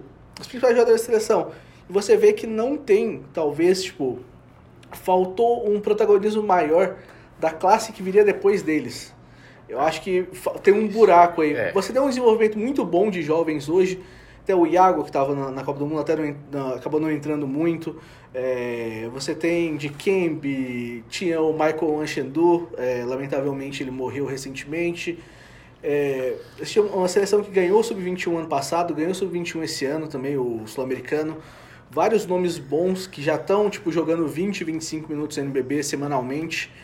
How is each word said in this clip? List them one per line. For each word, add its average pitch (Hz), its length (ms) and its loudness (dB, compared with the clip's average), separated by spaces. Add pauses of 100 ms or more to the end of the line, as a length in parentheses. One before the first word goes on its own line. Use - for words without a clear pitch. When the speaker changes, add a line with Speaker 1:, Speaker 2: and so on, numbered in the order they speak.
(400)
Speaker 1:
os - 80 -16
principais 247 280 2
jogadores 226 260 6
da - 40 -8
seleção. 214 460 2 (380)
E 175 40 -10
você 202 240 4
vê 208 160 6
que 240 120 -6
não 226 300 -2
tem, 214 480 0 (100)
talvez, 165 500 2
tipo, - 360 -4 (720)
faltou 196 800 2
um 208 100 2
protagonismo 208 640 4
maior 180 520 2 (440)
da 160 120 0
classe 202 400 2
que - 100 -14
viria 190 240 4
depois 196 360 2
deles. 147 540 -4 (540)
Eu 113 100 -6
acho 160 220 0
que 185 300 -2
fa-, - 220 -6
tem - 200 4
um 214 140 2
buraco 175 540 8
aí. 147 120 2
Speaker 2:
É. 120 180 -2
Speaker 1:
Você 196 220 -2
tem 262 80 2
um 285 80 2
desenvolvimento 220 480 4
muito 240 280 -2
bom 175 240 2
de 180 120 -4
jovens 151 480 -2
hoje. 185 320 2 (400)
Até 190 140 0
o 170 100 6
Iago, 170 380 4
que - 80 -10
tava 139 240 0
na, 139 160 -4
na 135 120 -8
Copa 139 140 -6
do 143 80 -4
Mundo, 156 140 -4
até 156 160 0
não 156 100 -4
en-, 143 120 -6 (120)
não, 135 260 -6
acabou 151 260 -2
não 156 100 -2
entrando 147 340 -4
muito. 156 540 -4 (340)
É, 120 800 -4
você 143 220 -6
tem 170 400 -2
Dikembe, 139 1300 -4
tinha 165 320 -2
o 156 100 2
Michael 156 480 0
Anchendu, 160 800 0
é, 127 280 -2
lamentavelmente 139 800 -4
ele 131 80 -6
morreu 131 340 -6
recentemente. 156 920 -6 (640)
É, 139 520 -2 (220)
eles 156 140 -10
tinham 208 160 4
uma 185 220 0
seleção 202 340 2
que 202 80 -12
ganhou 190 280 4
o 226 40 4
sub-vinte 180 400 -4
e 180 60 -2
um 170 80 0
ano 160 100 -6
passado, 165 460 -2
ganhou 160 180 -2
o 180 40 -4
sub-vinte 175 360 -4
e 170 60 -8
um 160 60 -4
esse 147 220 -6
ano 151 220 -4
também, 143 300 -4
o 120 280 -4
Sul-Americano. 139 720 -6 (540)
Vários 202 340 2
nomes 180 320 -2
bons 170 480 -2
que - 160 -14
já 151 160 0
tão, 202 320 2
tipo, 185 220 -4
jogando 160 360 0
vinte, 185 360 -4
vinte 160 180 -4
e - 40 -10
cinco 156 260 -10
minutos 151 260 -6
N 139 120 -4
B 135 120 0
B 139 220 -2
semanalmente. 143 880 -4 (120)